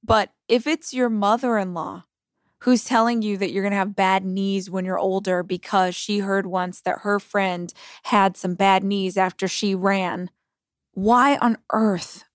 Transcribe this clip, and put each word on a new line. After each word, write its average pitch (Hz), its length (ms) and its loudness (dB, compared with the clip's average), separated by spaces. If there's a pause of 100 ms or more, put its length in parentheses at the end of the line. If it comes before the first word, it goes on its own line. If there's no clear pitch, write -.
But 214 280 2 (160)
if 233 180 2
it's 311 280 -4
your 254 160 2
mother-in-law 202 960 0 (560)
who's 247 220 4
telling 233 380 2
you 208 160 -2
that 190 140 -2
you're 190 120 -2
gonna 202 120 -2
have 196 200 -2
bad 190 280 2
knees 196 460 -2
when 185 160 -4
you're 185 120 -2
older 190 460 0
because 180 520 0
she 208 240 -4
heard 196 260 -2
once 180 360 -6
that - 180 -4
her 208 200 -2
friend 180 540 -4 (300)
had 196 340 2
some 180 180 -4
bad 190 280 4
knees 196 340 -2
after 185 300 -2
she 196 280 -2
ran, 185 540 -2 (640)
why 247 440 4
on 233 200 0 (140)
earth 214 520 -2 (120)